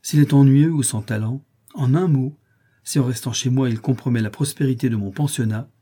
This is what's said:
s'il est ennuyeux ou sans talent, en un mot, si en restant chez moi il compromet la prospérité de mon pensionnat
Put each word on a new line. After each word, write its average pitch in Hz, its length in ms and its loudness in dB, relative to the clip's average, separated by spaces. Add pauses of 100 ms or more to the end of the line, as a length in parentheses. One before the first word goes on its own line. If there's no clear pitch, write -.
s'il - 200 0
est 143 120 4
ennuyeux 139 400 6
ou 147 100 -2
sans 107 200 -4
talent, 113 420 -6 (300)
en 131 200 0
un 180 140 2
mot, 135 300 0 (440)
si - 160 -4
en 135 60 2
restant 120 280 -6
chez - 180 -4
moi 131 180 0
il 113 120 -4
compromet 120 420 -2
la 104 80 -4
prospérité 135 580 -4
de 117 80 -2
mon 98 140 -4
pensionnat 120 600 -4 (120)